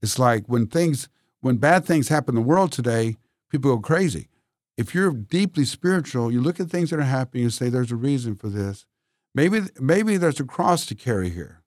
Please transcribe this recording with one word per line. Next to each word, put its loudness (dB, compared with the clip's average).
It's -4
like 2
when 0
things, 0
when 0
bad 4
things 2
happen 0
in 2
the 0
world 2
today, -2
people 2
go -4
crazy. -2
If -4
you're 2
deeply -2
spiritual, -2
you 2
look -2
at -6
things -2
that -4
are 0
happening -2
and 0
say, -2
"There's -2
a -4
reason -2
for -10
this." -6
Maybe, 2
maybe 2
there's 0
a -2
cross 0
to -8
carry -2
here. -12